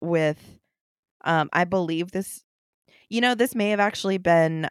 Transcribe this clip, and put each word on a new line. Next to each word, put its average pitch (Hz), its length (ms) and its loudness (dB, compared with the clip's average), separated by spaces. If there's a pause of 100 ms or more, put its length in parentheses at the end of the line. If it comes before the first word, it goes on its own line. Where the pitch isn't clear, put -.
with, 160 580 -2 (640)
um, 160 280 0
I 175 120 2
believe 175 460 -2
this, - 320 -8 (680)
you 226 100 -2
know, 247 140 2
this 233 200 0
may 208 160 0
have 208 100 0
actually 196 380 0
been, 165 520 2